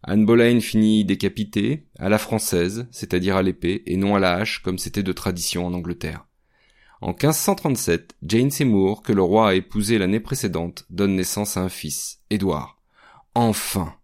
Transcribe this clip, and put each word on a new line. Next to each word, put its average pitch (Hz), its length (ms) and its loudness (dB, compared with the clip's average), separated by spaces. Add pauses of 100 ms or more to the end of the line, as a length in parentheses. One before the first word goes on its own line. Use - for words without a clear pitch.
Anne 104 240 2
Boleyn 117 360 6
finit 107 440 2
décapitée, 101 800 -2 (140)
à 98 100 -4
la 107 80 4
française, 104 720 -2
c'est-à-dire 92 460 -2
à 95 80 2
l'épée, 92 420 -2
et 90 120 -2
non 101 180 2
à 98 40 4
la 90 180 2
hache, - 260 -6
comme 92 160 -4
c'était 98 240 -4
de 92 100 -2
tradition 90 540 -4
en 90 80 -4
Angleterre. 85 500 -8 (760)
En 87 120 -4
quinze 147 240 2
cent - 160 0
trente-sept, 120 720 -2
Jane 113 260 2
Seymour, 107 540 2
que 120 100 0
le 98 80 4
roi 101 280 4
a 95 40 4
épousée 104 460 0
l'année 101 220 0
précédente, 87 680 -6
donne 98 260 0
naissance 101 400 -4
à 92 60 -2
un 92 80 -2
fils, - 520 -10 (100)
Édouard. 95 500 -4 (540)
Enfin ! 104 580 0 (100)